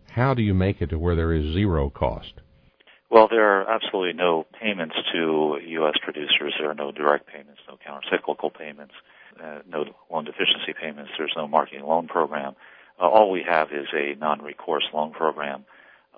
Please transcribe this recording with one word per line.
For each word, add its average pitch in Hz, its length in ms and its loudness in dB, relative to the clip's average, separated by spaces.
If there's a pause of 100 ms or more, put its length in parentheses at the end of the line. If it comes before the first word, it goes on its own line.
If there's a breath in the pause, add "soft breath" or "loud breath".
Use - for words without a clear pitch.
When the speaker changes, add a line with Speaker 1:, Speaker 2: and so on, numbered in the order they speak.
(100)
Speaker 1:
how 127 240 2
do 123 80 2
you 101 120 4
make 95 260 2
it 82 100 -2
to 82 80 -2
where 85 160 2
there 82 180 2
is 78 200 0
zero 82 380 0
cost? - 420 -4 (760 soft breath)
Speaker 2:
Well, 110 220 10
there 107 300 6
are 104 100 -2
absolutely 95 440 -2
no 82 320 2 (140)
payments 90 360 -4 (160)
to 78 520 0
U 80 220 -2
S 73 160 0
producers. 73 560 -2
There 76 100 -2
are 76 60 -4
no 73 160 -6
direct 73 380 0
payments, 71 400 -20
no 69 80 -20
countercyclical 73 760 -6
payments, 73 420 -18 (460 loud breath)
uh, 76 260 -14
no 78 180 -6 (260)
loan 80 140 -4
deficiency 78 540 -4
payments. 73 380 -12
There's 76 200 -6
no 76 100 -6
marketing 73 380 -2
loan 82 240 0
program. 73 480 -2 (440 loud breath)
Uh, 90 80 4
all 107 220 6
we 87 180 -2
have 78 220 2
is 71 240 -6
a 71 240 -2
non-recourse 73 640 -4 (100)
loan 78 200 -2
program, 73 520 -4 (520 soft breath)